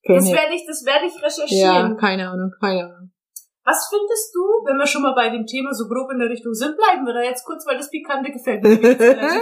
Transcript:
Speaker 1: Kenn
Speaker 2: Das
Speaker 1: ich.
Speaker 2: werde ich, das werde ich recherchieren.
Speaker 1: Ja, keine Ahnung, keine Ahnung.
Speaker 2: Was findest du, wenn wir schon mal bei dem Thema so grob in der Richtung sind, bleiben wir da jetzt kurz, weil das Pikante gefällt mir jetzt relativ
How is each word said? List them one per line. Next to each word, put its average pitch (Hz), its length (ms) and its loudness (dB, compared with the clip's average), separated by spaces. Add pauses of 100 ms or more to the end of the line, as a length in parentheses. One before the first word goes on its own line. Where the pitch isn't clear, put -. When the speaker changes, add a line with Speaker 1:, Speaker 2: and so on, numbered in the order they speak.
Speaker 1:
Kenn 185 120 6
Speaker 2:
Das 185 120 4
Speaker 1:
ich. 180 60 2
Speaker 2:
werde 311 200 0
ich, 349 140 -8
das 294 180 -12
werde 294 220 0
ich 339 140 -8
recherchieren. 190 680 2
Speaker 1:
Ja, 220 80 -4
keine 190 300 -2
Ahnung, 185 220 -6 (100)
keine 185 240 -2
Ahnung. 175 260 -20 (540)
Speaker 2:
Was 302 280 0
findest 415 400 -2
du, 359 80 -2 (240)
wenn 269 120 0
wir 285 100 0
schon 285 160 -2
mal 269 100 0
bei 240 160 2
dem 220 160 -4
Thema 269 280 -6
so 214 140 -6
grob 262 240 -6
in 254 80 -4
der 240 100 -2
Richtung 233 240 -6
sind, 277 240 -4
bleiben 381 280 2
wir 240 80 -4
da 240 80 -2
jetzt 247 240 -4
kurz, 320 220 -12
weil 269 100 -2
das 285 140 -10
Pikante 277 400 -6
gefällt 247 320 -6
mir 214 100 8
jetzt 233 280 6
relativ 269 400 4